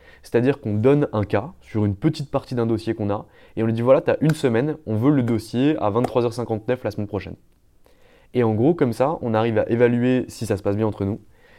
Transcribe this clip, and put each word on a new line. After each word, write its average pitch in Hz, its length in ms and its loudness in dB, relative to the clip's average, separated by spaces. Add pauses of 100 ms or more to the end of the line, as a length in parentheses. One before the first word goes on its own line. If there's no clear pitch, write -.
(220)
C'est-à-dire 123 380 0
qu'on 104 140 -4
donne 135 380 4
un 107 120 0
cas 101 280 -2 (100)
sur 107 220 -2
une 101 120 0
petite 156 340 -2
partie - 240 -6
d'un 117 120 0
dossier 113 280 -2
qu'on 104 160 -4
a, 107 160 -6 (300)
et 110 80 -2
on - 20 0
lui 113 60 0
dit, 113 100 -2
voilà, 135 200 4
t'as - 180 0
une 151 140 2
semaine, 131 420 0 (100)
on 110 80 -4
veut 117 160 2
le 139 140 4
dossier 117 540 0
à 104 120 0
vingt-trois 120 340 0
heures 117 80 -2
cinquante-neuf 113 520 -4
la 107 80 -4
semaine 104 160 -6
prochaine. 90 260 -8 (1000)
Et 123 80 2
en 110 120 2
gros, 127 200 2
comme 139 180 0
ça, 139 300 0
on 117 100 -4
arrive 110 260 2
à - 120 0
évaluer 120 580 2
si - 160 -10
ça 104 140 -2
se - 40 -14
passe 101 140 -2
bien 110 100 0
entre 104 200 -4
nous, 101 140 -4 (380)